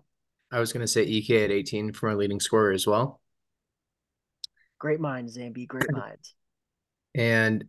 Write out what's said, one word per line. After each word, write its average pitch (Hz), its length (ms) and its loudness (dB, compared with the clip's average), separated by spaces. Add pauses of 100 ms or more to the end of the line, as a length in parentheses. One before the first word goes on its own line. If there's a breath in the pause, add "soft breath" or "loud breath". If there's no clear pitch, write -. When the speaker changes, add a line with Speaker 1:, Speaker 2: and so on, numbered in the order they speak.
(520)
Speaker 1:
I 123 80 0
was 113 140 0
gonna 120 140 -4
say 113 140 4
Ike 107 300 0
at 107 200 4
eighteen 104 420 -2
for 110 160 -4
my 104 60 0
leading 101 240 0
scorer 107 320 4
as 95 140 0
well. 113 360 0 (1600)
Speaker 2:
Great 151 220 -4
minds, 127 380 -6
Zambi. 120 300 -12
Great 131 220 -4
Speaker 1:
<clears throat> - 20 -2
Speaker 2:
minds. 104 440 -10 (800)
Speaker 1:
And 113 540 2